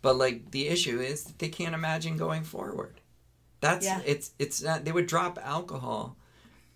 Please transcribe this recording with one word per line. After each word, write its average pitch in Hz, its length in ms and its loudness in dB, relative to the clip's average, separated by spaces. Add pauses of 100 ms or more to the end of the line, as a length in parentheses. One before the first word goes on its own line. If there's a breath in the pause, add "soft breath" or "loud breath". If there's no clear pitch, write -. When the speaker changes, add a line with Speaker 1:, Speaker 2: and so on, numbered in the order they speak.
Speaker 1:
But, 131 160 8
like, 127 320 2
the 139 180 0
issue 135 320 2
is 139 240 -4
that - 140 -16
they 156 100 -2
can't 165 260 -4
imagine 160 440 0
going 160 240 0
forward. - 580 -8 (600)
That's 175 260 4
Speaker 2:
Yeah. 190 180 0
Speaker 1:
it's, 143 360 0
it's - 200 0
not, 156 240 -2
they 160 60 -2
would 175 160 4
drop 175 340 0
alcohol 131 760 -4 (600 soft breath)